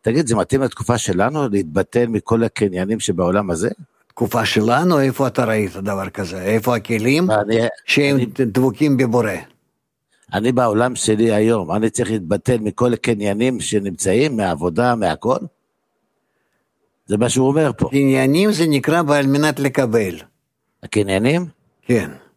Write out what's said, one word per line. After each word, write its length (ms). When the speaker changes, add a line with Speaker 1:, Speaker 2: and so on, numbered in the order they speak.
Speaker 1:
תגיד, 260
זה 80
מתאים 260
לתקופה 360
שלנו 520
להתבטל 580
מכל 360
הקניינים 560
שבעולם 520
הזה? 180
Speaker 2:
תקופה 280
שלנו? 540
איפה 280
אתה 180
ראית 300
דבר 340
כזה? 320
איפה 340
הכלים 560
Speaker 1:
אני, 260
Speaker 2:
שהם 300
Speaker 1:
אני 100
Speaker 2:
דבוקים 720
בבורא? 340
Speaker 1:
אני 180
בעולם 440
שלי 360
היום, 400
אני 180
צריך 220
להתבטל 460
מכל 360
הקניינים 680
שנמצאים, 800
מהעבודה, 580
מהכל? 420
זה 120
מה 120
שהוא 180
אומר 300
פה. 120
Speaker 2:
קניינים 640
זה 160
נקרא 340
בעל 260
מנת 320
לקבל. 560
Speaker 1:
הקניינים? 640
Speaker 2:
כן. 280